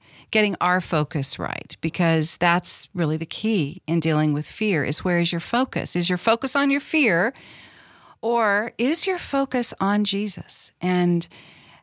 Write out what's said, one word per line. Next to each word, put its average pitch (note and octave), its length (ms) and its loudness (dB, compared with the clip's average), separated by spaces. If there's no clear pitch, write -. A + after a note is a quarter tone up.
getting G#3 280 2
our F3+ 200 2
focus D3+ 580 -2
right, - 420 -8
because D#3+ 580 2
that's F3 560 2
really D#3+ 220 -2
the D#3+ 80 -6
key E3+ 640 -2
in E3 140 0
dealing D3+ 320 2
with D3 120 -2
fear F#3+ 400 -2
is - 200 0
where F3 160 2
is E3+ 100 0
your E3+ 100 -4
focus? - 540 -2
Is F3 140 0
your F3+ 100 -2
focus A#3 380 0
on C#4 120 2
your C#4 120 0
fear, A#3+ 520 2
or A3 560 0
is C#4 300 2
your F#4 120 -2
focus C4+ 600 0
on G3+ 260 2
Jesus? G3 760 -6
And F3 480 2